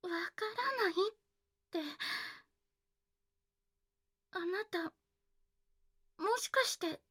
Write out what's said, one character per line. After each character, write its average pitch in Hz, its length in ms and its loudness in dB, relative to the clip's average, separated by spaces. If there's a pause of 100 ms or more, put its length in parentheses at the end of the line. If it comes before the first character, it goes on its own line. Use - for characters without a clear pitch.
わ 370 80 -4
か 339 340 -2 (340)
ら 453 60 6
な 359 60 6
い - 20 -4
っ - 20 -4 (760)
て。 339 80 -2 (2500)
あ 370 140 -4
な 392 180 0
た、 339 280 -4 (1300)
も 440 160 2
し - 120 -4
か 523 140 4
し - 120 -2
て 330 240 -4 (100)